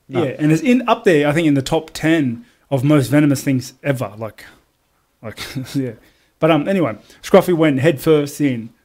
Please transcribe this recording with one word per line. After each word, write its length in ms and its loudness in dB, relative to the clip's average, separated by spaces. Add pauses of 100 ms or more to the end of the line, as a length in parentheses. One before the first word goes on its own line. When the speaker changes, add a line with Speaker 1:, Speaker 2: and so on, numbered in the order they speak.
Speaker 1:
No. 160 -4
Speaker 2:
yeah, 140 -6
and 140 2
it's 100 0
in, 260 0
up 160 0
there, 240 2
I 40 -2
think, 140 0
in 80 2
the 80 0
top 320 -4
ten 500 -2 (260)
of 140 -2
most 240 2
venomous 340 2
things 300 -4 (100)
ever. 360 -4
Like, 260 -12 (800)
like, 180 -16 (160)
<laughs> 180 -10
yeah. 180 -4 (480)
But, 100 2
um, 180 2
anyway, 280 -2 (260)
Scruffy 320 4
went 260 2
head 200 2
first 400 0
in, 300 -2 (140)